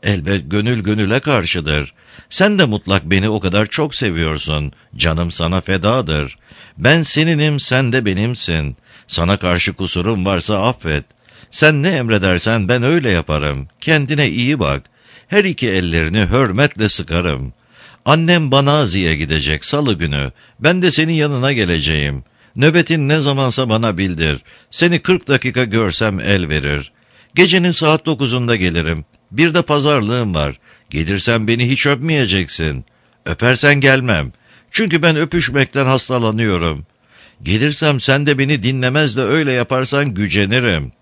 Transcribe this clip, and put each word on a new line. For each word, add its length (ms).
Elbet 480
gönül 320
gönüle 360
karşıdır. 720
Sen 300
de 60
mutlak 400
beni 240
o 100
kadar 260
çok 300
seviyorsun. 760
Canım 360
sana 300
fedadır. 760
Ben 260
seninim, 560
sen 340
de 120
benimsin. 720
Sana 300
karşı 360
kusurum 520
varsa 420
affet. 380
Sen 320
ne 60
emredersen 800
ben 140
öyle 260
yaparım. 580
Kendine 480
iyi 300
bak. 240
Her 160
iki 260
ellerini 560
hürmetle 640
sıkarım. 640
Annem 460
Banazi'ye 640
gidecek 500
salı 280
günü. 380
Ben 220
de 100
senin 220
yanına 400
geleceğim. 680
Nöbetin 540
ne 120
zamansa 480
bana 280
bildir. 440
Seni 280
kırk 280
dakika 360
görsem 560
el 300
verir. 420
Gecenin 360
saat 340
dokuzunda 500
gelirim. 500
Bir 220
de 80
pazarlığım 760
var. 240
Gelirsen 580
beni 220
hiç 160
öpmeyeceksin. 1000
Öpersen 560
gelmem. 500
Çünkü 300
ben 140
öpüşmekten 720
hastalanıyorum. 1000
Gelirsem 560
sen 260
de 120
beni 260
dinlemez 540
de 40
öyle 300
yaparsan 640
gücenirim. 760